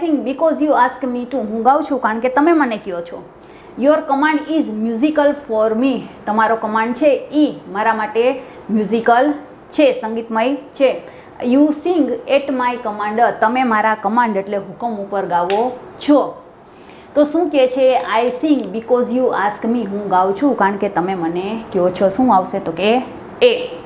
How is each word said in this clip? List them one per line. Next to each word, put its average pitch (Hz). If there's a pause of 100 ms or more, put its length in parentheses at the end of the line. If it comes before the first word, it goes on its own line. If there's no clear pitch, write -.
sing 320
because 269
you 294
ask 254
me 247 (100)
to." 277
હું 220
ગાઉં 277
છું 285
કારણ 220
કે 240
તમે 285
મને 262
કહો 180
છો. 175 (560)
"Your 285
command 302 (200)
is 220
musical 294 (200)
for 220
me." 247 (260)
તમારો 220
command 220
છે 294
ઈ 294 (120)
મારા 220
માટે 226 (300)
musical 233 (360)
છે, 262
સંગીતમય 226
છે. - (420)
"You 254
sing 311 (300)
at 277
my 247 (100)
command." 214 (100)
તમે 240
મારા 214
command 214
એટલે 202
હુકમ 208
ઉપર 196
ગાવો 196 (300)
છો. 262 (720)
તો 294
શું 302
કહે 262
છે? 262 (160)
"I 247 (120)
sing 302
because 226
you 254
ask 226
me." 240
હું 202
ગાઉં 190
છું 269
કારણ 202
કે 202
તમે 190
મને 185
કહો 180
છો. 190
શું 226
આવશે? 190
તો 170
કે 208 (400)
એ. 240 (180)